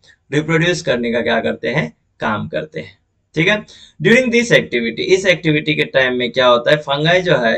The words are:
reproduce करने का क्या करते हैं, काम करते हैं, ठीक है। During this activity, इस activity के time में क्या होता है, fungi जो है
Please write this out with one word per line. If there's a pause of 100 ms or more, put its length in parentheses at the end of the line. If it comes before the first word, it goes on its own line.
(320)
reproduce
करने
का
क्या
करते
हैं, (280)
काम
करते
हैं, (380)
ठीक
है। (420)
During
this
activity,
इस
activity
के
time
में
क्या
होता
है,
fungi
जो
है